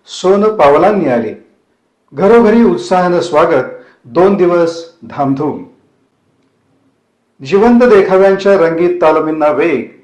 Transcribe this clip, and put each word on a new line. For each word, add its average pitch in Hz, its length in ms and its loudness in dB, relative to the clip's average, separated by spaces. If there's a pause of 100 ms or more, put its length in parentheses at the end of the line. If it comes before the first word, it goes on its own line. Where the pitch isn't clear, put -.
सोनं 202 420 0
पावलांनी 165 560 2
आली. 117 280 -4 (800)
घरोघरी 214 500 2
उत्साहानं 180 560 -2
स्वागत, 156 440 0 (420)
दोन 180 300 0
दिवस 170 500 -2 (180)
धामधूम. 139 600 -6 (1800)
जिवंत 220 340 2
देखाव्यांच्या 196 800 2
रंगीत 170 440 -2
तालमींना 156 500 0
वेग, 147 360 -4 (160)